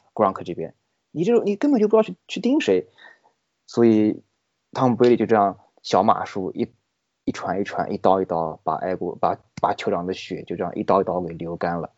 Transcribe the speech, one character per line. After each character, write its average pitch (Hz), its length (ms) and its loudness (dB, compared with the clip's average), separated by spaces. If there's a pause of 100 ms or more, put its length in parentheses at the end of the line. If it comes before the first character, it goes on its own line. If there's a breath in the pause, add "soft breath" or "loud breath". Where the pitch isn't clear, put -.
(140)
Gronk 98 300 0
这 87 120 -8
边， 80 180 -10 (380)
你 156 140 -4
就， 233 180 2
你 202 120 -2
根 294 160 -2
本 262 80 2
就 208 80 2
不 220 140 4
知 - 0 -
道 - 20 6
去， 185 120 -12 (120)
去 - 120 -8
盯 254 200 2
谁， - 280 2 (800 soft breath)
所 117 180 2
以 107 380 4 (480)
Tom 127 240 0
Brady 123 220 6
就 110 80 0
这 113 100 2
样 98 240 2 (240)
小 - 180 2
码 98 240 2
数 92 280 -8
一， 113 140 -4 (580)
一 127 60 -4
传 95 300 -4
一 - 20 0
传， - 300 -6
一 101 40 -4
刀 95 240 4
一 92 40 -2
刀， 82 380 -4
把 80 100 -2
爱 92 220 -4
国， 87 200 -6
把， 90 220 -2 (240)
把 - 140 0
酋 - 160 -4
长 90 160 -4
的 95 80 -2
血 - 260 -10
就 87 140 -10
这 85 80 -4
样 87 120 -8
一 104 80 -4
刀 98 180 4
一 - 20 2
刀 90 180 -4
给 85 140 -6
流 85 200 -8
干 85 240 -4
了， - 180 -8